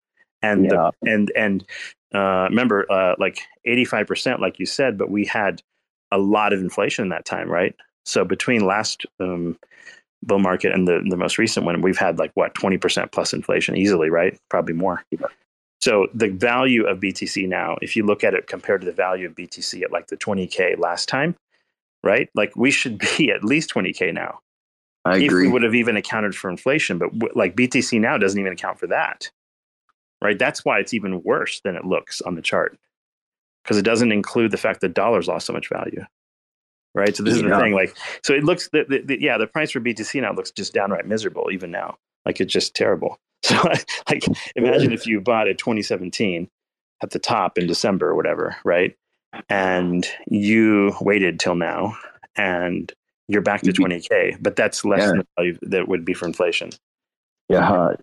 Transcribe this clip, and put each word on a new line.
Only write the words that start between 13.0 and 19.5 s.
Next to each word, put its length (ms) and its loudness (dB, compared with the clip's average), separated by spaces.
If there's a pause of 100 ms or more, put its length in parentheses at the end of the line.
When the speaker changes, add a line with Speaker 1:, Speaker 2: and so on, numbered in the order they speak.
Speaker 1:
plus 220 -2
inflation 440 -2
easily, 320 4
right? 280 2 (120)
Probably 240 -2
more. 380 -2
Speaker 2:
Yeah. 160 -6 (540)
Speaker 1:
So 320 4
the 160 0
value 560 2
of 140 -2
B 120 -2
T 160 -8
C 180 -4
now, 360 -4
if 140 -8
you 80 2
look 200 2
at 100 4
it 140 -2
compared 340 -2
to 40 -12
the 80 -4
value 340 -2
of 80 -14
B 120 -14
T 140 -16